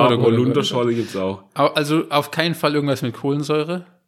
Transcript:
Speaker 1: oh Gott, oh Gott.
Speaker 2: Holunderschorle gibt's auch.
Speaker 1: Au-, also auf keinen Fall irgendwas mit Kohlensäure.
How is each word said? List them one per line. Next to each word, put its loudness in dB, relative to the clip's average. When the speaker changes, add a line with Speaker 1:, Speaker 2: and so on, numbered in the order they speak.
Speaker 1:
oh 4
Gott, -
oh 2
Gott. 4
Speaker 2:
Holunderschorle 0
gibt's -4
auch. -4
Speaker 1:
Au-, 4
also 0
auf 0
keinen 0
Fall 0
irgendwas 0
mit -4
Kohlensäure. -2